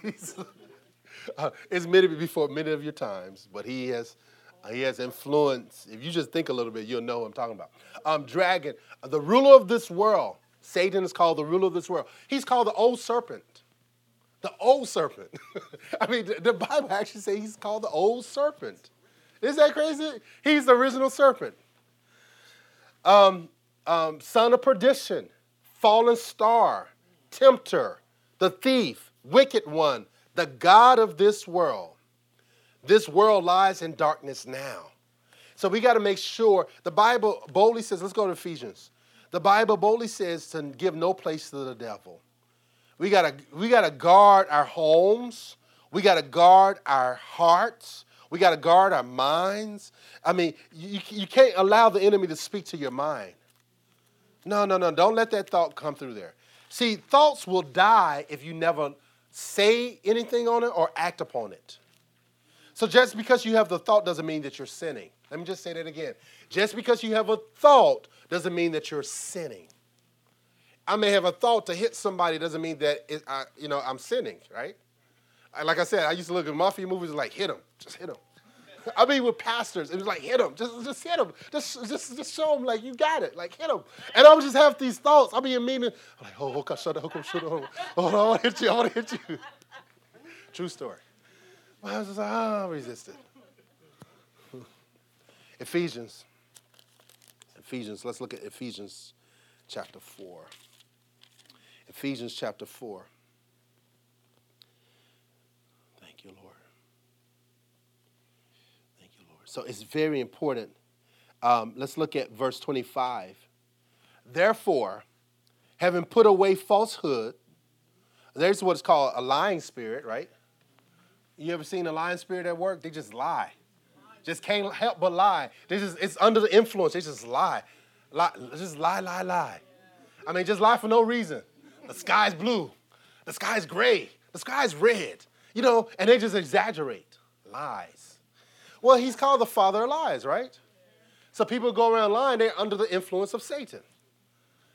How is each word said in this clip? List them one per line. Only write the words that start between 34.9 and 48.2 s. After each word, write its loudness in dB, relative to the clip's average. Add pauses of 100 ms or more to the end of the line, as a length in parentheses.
So -2
we -2
gotta 4
make -2
sure, 2 (160)
the -8
Bible 2 (100)
boldly 2
says, -8
let's -10
go 0
to -2
Ephesians. -14 (400)
The -6
Bible 4
boldly 0
says -6
to -8
give -4
no 0
place -10
to -14
the -10
devil. -16 (800)
We -2
gotta, 4 (200)
we -4
gotta 4
guard 8
our 4
homes. 2 (360)
We -4
gotta 6
guard 8
our 2
hearts. 0 (260)